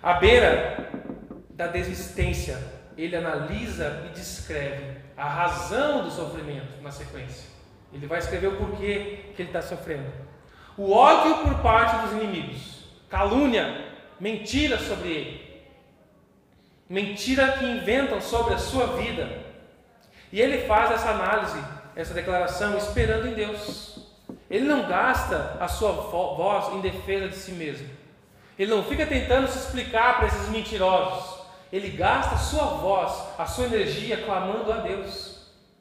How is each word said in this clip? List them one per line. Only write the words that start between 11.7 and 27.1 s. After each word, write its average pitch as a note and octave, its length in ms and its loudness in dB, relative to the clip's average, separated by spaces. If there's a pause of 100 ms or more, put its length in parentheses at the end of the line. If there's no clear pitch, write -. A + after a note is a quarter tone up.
dos G#3 120 -2
inimigos, E3+ 720 -6 (240)
calúnia, G3+ 800 2 (300)
mentira A#3 600 0
sobre F3+ 300 -4
ele. - 540 -8 (1300)
Mentira B3 640 2
que C4 120 0
inventam A3+ 560 0
sobre A3+ 320 2
a F3+ 40 0
sua B3 300 0 (100)
vida. G#3 320 -4 (1000)
E G3 100 2
ele C#4 260 4
faz A3+ 240 6
essa A3+ 180 0
análise, G3 520 0 (340)
essa E3 180 -8
declaração, F3+ 640 0
esperando A3 500 0
em A#3 60 -4
Deus. G#3 680 -8 (500)
Ele A#3+ 160 2
não C4+ 220 2
gasta G3 720 0
a F3+ 80 -2
sua G#3 240 0
vo-, F3 440 -2
voz G#3 380 2
em F#3+ 80 -4
defesa F#3+ 480 -2